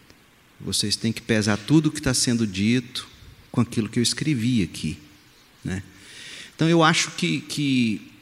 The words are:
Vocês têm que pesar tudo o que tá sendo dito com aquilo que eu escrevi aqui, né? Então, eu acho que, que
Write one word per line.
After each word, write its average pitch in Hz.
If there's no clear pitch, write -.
Vocês 98
têm 110
que -
pesar 107
tudo 151
o 147
que 151
tá 131
sendo 117
dito 110
com 127
aquilo 110
que -
eu 120
escrevi 120
aqui, -
né? 92
Então, 160
eu 165
acho 160
que, 160
que 127